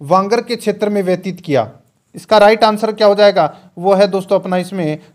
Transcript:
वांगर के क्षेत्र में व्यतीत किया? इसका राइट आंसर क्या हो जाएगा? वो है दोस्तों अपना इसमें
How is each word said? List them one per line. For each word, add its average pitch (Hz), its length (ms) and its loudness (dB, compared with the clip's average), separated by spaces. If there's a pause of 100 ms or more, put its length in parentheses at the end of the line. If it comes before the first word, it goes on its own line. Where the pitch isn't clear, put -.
वांगर 190 380 0
के 233 160 -6
क्षेत्र 214 320 -4
में 208 140 -2
व्यतीत 185 380 -6
किया? 123 300 -2 (440)
इसका - 240 0
राइट 214 260 4
आंसर 214 280 0
क्या 214 140 0
हो 202 80 4
जाएगा? 196 420 2 (220)
वो 190 160 0
है 196 140 4
दोस्तों 190 320 -2
अपना 185 160 -4
इसमें 175 420 -6 (160)